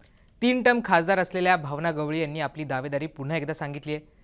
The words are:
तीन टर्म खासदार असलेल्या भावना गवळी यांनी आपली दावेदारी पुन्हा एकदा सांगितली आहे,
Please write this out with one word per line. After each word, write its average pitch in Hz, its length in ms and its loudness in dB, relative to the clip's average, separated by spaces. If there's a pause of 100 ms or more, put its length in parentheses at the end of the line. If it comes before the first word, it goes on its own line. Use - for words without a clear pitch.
(420)
तीन 247 220 2
टर्म 240 220 4
खासदार 185 340 4
असलेल्या 180 380 2
भावना 151 340 -4
गवळी 151 300 -2
यांनी 151 180 -4
आपली 147 240 -4
दावेदारी 139 440 -4
पुन्हा 147 300 -6
एकदा 156 160 -4
सांगितली 147 420 -8
आहे, 151 100 -10 (180)